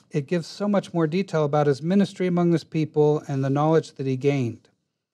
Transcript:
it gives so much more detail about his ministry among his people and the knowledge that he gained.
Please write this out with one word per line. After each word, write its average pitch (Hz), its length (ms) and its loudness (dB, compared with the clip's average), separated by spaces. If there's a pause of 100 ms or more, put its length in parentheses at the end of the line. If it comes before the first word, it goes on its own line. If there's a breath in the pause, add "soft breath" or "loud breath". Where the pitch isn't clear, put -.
(100)
it 143 160 -4
gives 170 200 -4
so - 220 -6
much 196 240 -2
more 165 140 0
detail 165 380 -2
about 147 220 0
his 139 140 2
ministry 185 460 0
among 175 260 2
his 160 120 0
people 151 640 0
and 135 160 -4
the 139 60 -2
knowledge 151 440 2
that 135 140 -8
he 131 120 -2
gained. 131 500 -2 (460)